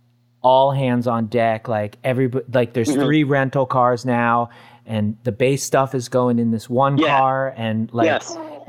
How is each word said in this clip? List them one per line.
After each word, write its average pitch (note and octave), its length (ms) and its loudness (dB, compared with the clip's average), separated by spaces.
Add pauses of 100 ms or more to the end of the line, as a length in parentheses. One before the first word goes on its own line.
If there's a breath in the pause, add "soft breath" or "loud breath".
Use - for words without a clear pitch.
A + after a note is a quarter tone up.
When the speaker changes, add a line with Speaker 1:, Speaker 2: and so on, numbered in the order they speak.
(420)
Speaker 1:
all C3 300 6
hands B2 360 0
on A#2 180 0
deck, A2+ 420 0
like, G#2+ 340 -4
everybo-, B2+ 420 0 (100)
like, B2 200 0
there's A#2 160 0
Speaker 2:
Mm-hmm. C3+ 120 0
Speaker 1:
three D3+ 220 2
rental C3+ 420 0
cars B2 400 2
now, A#2+ 440 0 (360 loud breath)
and A2 380 -2
the B2 80 -2
bass C3 320 0
stuff C3+ 300 0
is B2 140 -6
going B2 300 0
in A#2 140 0
this A2 180 -6
one C3+ 260 2
Speaker 2:
Yeah. C#3+ 220 2
Speaker 1:
car, C3+ 380 0
and, A2+ 360 -4
like, A#2 140 2
Speaker 2:
Yes. - 300 -2 (320)